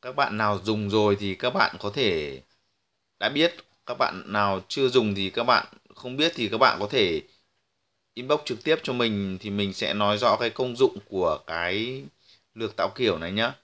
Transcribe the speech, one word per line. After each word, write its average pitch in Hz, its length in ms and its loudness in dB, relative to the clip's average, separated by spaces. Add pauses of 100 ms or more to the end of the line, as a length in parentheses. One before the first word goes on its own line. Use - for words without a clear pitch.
Các 127 120 -8
bạn 120 200 2
nào 104 280 2
dùng 107 260 0
rồi 104 300 4
thì 98 140 -4
các 127 160 -2
bạn 190 300 0
có - 140 -4
thể 78 460 -2 (800)
đã 104 80 0
biết, 156 260 0 (320)
các 123 120 -8
bạn - 240 -2 (100)
nào 101 360 0
chưa 135 200 0
dùng 113 260 2
thì 95 160 -4
các 117 140 -4
bạn 120 220 4 (280)
không 127 220 -12
biết 160 200 2
thì 110 120 -2
các 110 100 -4
bạn 127 220 6
có 104 100 -4
thể 90 320 2 (920)
inbox 135 300 -2
trực 110 200 -6
tiếp 156 180 2
cho 131 100 -4
mình 101 480 0
thì 107 100 -8
mình 101 220 -2
sẽ 90 220 -2
nói 104 240 2
rõ 110 220 4
cái 117 100 0
công 127 260 -4
dụng 123 220 4 (100)
của 87 380 0
cái 101 580 -4 (500)
lược 110 220 -6
tạo 98 200 0
kiểu 104 220 2
này 82 140 -6
nhá. 113 320 -2